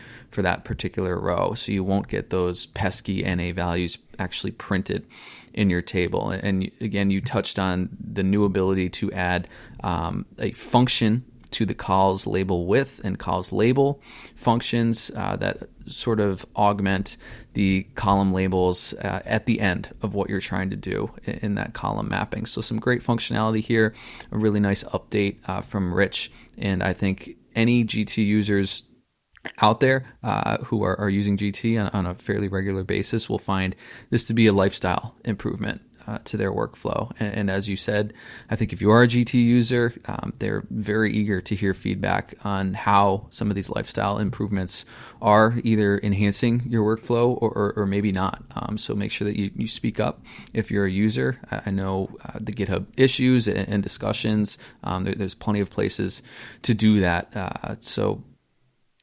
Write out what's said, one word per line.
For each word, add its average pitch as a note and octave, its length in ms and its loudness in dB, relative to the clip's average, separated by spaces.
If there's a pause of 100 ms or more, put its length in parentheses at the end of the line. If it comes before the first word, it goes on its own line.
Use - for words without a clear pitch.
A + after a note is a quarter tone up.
(300)
for - 120 -4
that F2+ 240 0
particular F#2 520 -4
row. F2+ 360 0
So - 180 -6
you G2 120 0
won't G2 240 0
get G2+ 220 -4
those F2+ 360 -2
pesky - 580 -4
N F#2 160 -2
A F2 120 -4
values F2 460 -2 (200)
actually - 340 -6
printed - 540 -4 (480)
in G2+ 160 2
your F2 120 2
table. F#2+ 500 -2
And, F#2 120 -6
and F#2+ 280 -2 (100)
again, G2 300 0
you G2 100 0
touched - 380 -4
on F#2 400 -2
the G#2 240 -6
new G2+ 220 4
ability F#2+ 440 2
to F#2+ 240 -4
add, F2+ 340 -2 (360)
um, F2+ 420 -2 (140)
a G2 120 -2
function B2 720 2 (280)
to A2 160 0
the - 80 -4
cols F#2+ 500 2
label F#2+ 400 0
with C3 380 0
and - 160 -4
cols F#2 320 -4
label C3 500 2 (340)
functions, A#2 800 0
uh, G2 200 -4
that - 340 -4 (160)
sort - 340 -2
of G2+ 240 0 (120)
augment G2+ 600 0 (380)
the F#2+ 300 2 (100)
column G2 380 2
labels, F#2 640 0
uh, - 280 -6
at A2 220 -2
the A2 140 2
end G2+ 420 -2
of G2+ 140 -4
what G2+ 160 -2
you're G2 100 -2
trying F#2+ 300 -4
to G2 40 -6
do G2 360 -4 (140)
in, - 100 -6
in G#2 200 -4
that - 180 -6
column - 360 -4
mapping. G2+ 380 -4
So - 140 -6
some A2 180 -4
great B2 220 0
functionality A2 580 -2
here, A2 340 2 (380)
a A2 80 -4
really G#2 200 2
nice G2+ 260 2
update, G2+ 600 -2
uh, F#2+ 160 -4
from F#2 320 -2
Rich. G2 380 0 (260)
And G2 240 0
I F#2+ 120 0
think F#2+ 420 -2 (200)
any A#2+ 280 4
G G#2+ 200 0
T A2 200 0
users G2+ 600 2 (760)
out A2 180 6
there, C3 260 4 (180)
uh, G#2+ 360 0
who A2 240 -2
are, F#2 160 0
are G#2 100 2
using G2+ 280 2
G G2+ 140 0
T A2+ 260 0
on, G#2 120 0
on F#2+ 180 0
a F2+ 80 -4
fairly G2+ 320 -2
regular F#2+ 360 -2
basis G2+ 460 -2
will A2 80 0
find F#2+ 380 -2 (340)
this A#2+ 160 2
to - 80 -2
be A2+ 140 6
a G#2 60 6
lifestyle G2 680 0
improvement, G#2+ 580 -4 (260)
uh, A2 120 -8
to - 180 -6
their G2+ 140 0
workflow. G#2+ 680 -4
And, G#2 140 -2
and G#2 160 -2
as G2 200 -2
you G2 60 -2
said, G#2 380 -2 (360)
I G2 60 -2
think - 180 -2
if F2+ 80 -8
you G2+ 100 6
are A#2+ 120 10
a B2 40 8
G A#2+ 160 4
T B2 180 2
user, A#2 520 4 (120)
um, - 340 -8
they're G#2 300 -2
very G#2+ 440 0
eager G#2 280 0
to - 140 -4
hear G2 180 0
feedback G2 600 -2 (100)
on G2 300 -2
how G2+ 560 2
some G#2+ 200 -2
of G2+ 60 0
these G2 140 -4
lifestyle G#2 480 -2
improvements G2+ 680 -2 (360)
are A2 420 6
either G#2+ 400 4
enhancing G#2 600 2
your A2+ 180 2
workflow A#2 580 2
or, A2+ 100 2
or, G2+ 240 0
or G#2 100 0
maybe G2+ 260 2
not. F#2 320 -2 (120)
Um, - 220 -4
so - 180 -4
make G#2 160 -2
sure - 140 -4
that G#2 120 -2
you, G2 180 -2
you A2+ 120 -4
speak - 320 -4
up - 240 -2 (300)
if - 180 -2
you're G2+ 140 2
a F#2+ 60 0
user. A2+ 480 0 (120)
I, A2 160 -6
I G2+ 40 -2
know, F#2+ 380 -2 (160)
uh, - 140 -10
the A2 140 -6
GitHub F#2+ 340 -2 (100)
issues B2+ 500 6
and, G2 200 0
and G2+ 160 0
discussions, G#2 720 0 (260)
um, F#2 220 -4
there, G2 100 -2
there's F#2+ 200 -4
plenty G2+ 240 -2
of G2 100 -2
places G2+ 520 -2 (420)
to B2 100 4
do G#2+ 260 6
that. F2 360 0
Uh, - 440 -6
so - 440 -2 (800)